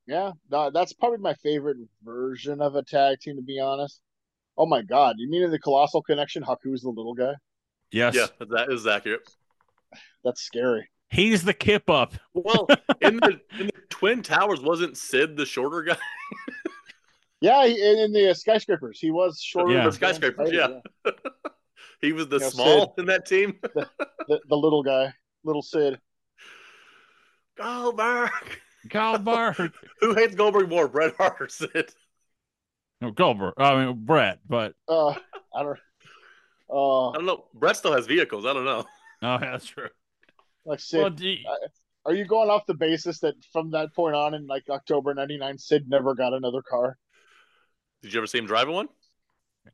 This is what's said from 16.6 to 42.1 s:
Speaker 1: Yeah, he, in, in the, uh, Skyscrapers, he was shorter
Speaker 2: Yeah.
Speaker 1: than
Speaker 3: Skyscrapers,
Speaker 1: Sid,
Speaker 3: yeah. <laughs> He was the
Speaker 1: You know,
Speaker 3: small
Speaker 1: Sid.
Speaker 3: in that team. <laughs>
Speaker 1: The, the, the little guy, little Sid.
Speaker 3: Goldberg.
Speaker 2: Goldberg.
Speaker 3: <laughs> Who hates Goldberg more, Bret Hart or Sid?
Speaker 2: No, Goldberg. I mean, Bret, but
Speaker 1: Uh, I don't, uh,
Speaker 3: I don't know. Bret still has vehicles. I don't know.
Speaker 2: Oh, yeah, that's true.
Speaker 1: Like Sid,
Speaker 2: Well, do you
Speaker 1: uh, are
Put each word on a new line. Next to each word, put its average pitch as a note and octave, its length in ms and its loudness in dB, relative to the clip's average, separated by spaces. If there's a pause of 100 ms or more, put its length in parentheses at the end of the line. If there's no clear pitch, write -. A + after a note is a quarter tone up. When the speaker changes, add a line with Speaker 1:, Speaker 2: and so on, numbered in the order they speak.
Speaker 1:
Yeah, C4 240 6
he, A#3+ 60 4
in, G#3 260 4
in G#3+ 140 0
the, G#3 200 6
uh, - 20 2
Skyscrapers, F3 640 -2
he D#3+ 100 0
was E3+ 300 0
shorter F3 320 0
Speaker 2:
Yeah. B2+ 120 4
Speaker 1:
than D3 80 4
Speaker 3:
Skyscrapers, D#3+ 580 0
Speaker 1:
Sid, E3 60 0 (480)
Speaker 3:
yeah. - 80 0
<laughs> - 920 -16
He D3 100 0
was D#3 160 -4
the C#3 80 -2
Speaker 1:
You C3+ 60 2
know, C3+ 80 0
Speaker 3:
small B2+ 300 6
Speaker 1:
Sid. G3+ 80 2 (100)
Speaker 3:
in F3 80 -4
that F#3 180 0
team. G3 420 0
<laughs> - 80 -10
Speaker 1:
The, C#3+ 140 -4 (400)
the, D3 120 2 (100)
the D3+ 60 4
little D3+ 260 4
guy, C3+ 320 0 (280)
little D3+ 200 -4
Sid. C#3+ 360 0 (1600)
Speaker 3:
Goldberg. A#3+ 720 -2 (580)
Speaker 2:
Goldberg. A3 840 0 (140)
Speaker 3:
<laughs> - 140 -20
Who A3 140 2
hates A3 200 4
Goldberg G3+ 340 4
more, E3 180 2
Bret D#3 300 0
Hart F#3 240 2
or C3+ 80 -8
Sid? - 460 -6 (1080)
Speaker 2:
No, A#2+ 100 -6
Goldberg. G#2 460 0
I C3+ 300 4
mean, A#2+ 180 -8
Bret, A2+ 420 2
but A2 280 -2 (120)
Speaker 1:
Uh, D#3 280 2 (400)
I B2+ 80 -6
don't, C#3+ 160 -8 (920)
uh, C#3 400 2
Speaker 3:
I D3 60 -6
don't D#3+ 100 -4
know. F3+ 300 -4
Bret D3+ 240 0
still F3 160 0
has A#2+ 120 0
vehicles. B2 380 0
I B2+ 80 -2
don't C3 140 -2
know. A#2+ 180 -4 (380)
Speaker 2:
Oh, B2 180 -2
yeah, C3 120 -6
that's B2 140 -10
true. - 220 -16 (800)
Speaker 1:
Like D3 140 -6
Sid, D#3+ 200 0
Speaker 2:
Well, G3 80 2
do F3 180 -8
you F#3+ 120 -2 (100)
Speaker 1:
uh, - 200 -8 (360)
are D#3 100 0